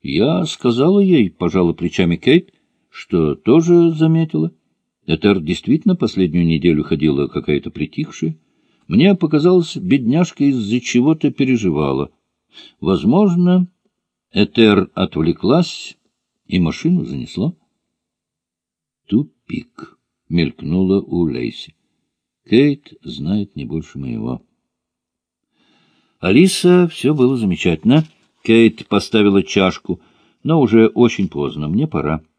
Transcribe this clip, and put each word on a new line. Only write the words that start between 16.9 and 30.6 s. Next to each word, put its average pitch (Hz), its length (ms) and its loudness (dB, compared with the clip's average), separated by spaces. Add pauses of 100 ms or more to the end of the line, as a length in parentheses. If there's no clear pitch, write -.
занесло». 69 500 -8 (1500)
«Тупик», - 920 -6 (300)
мелькнуло 87 720 -2
у 85 220 -6
Лейси. 62 520 -8 (720)
«Кейт 139 460 0 (100)
знает 80 540 -6
не 69 80 -12
больше 78 340 -10
моего». 62 440 -8 (1800)
«Алиса, 180 680 4
всё 151 280 -2
было 131 240 2
замечательно». 104 680 0 (380)
Кейт 113 460 2
поставила 101 540 0
чашку, 92 580 -2 (420)
но 156 180 0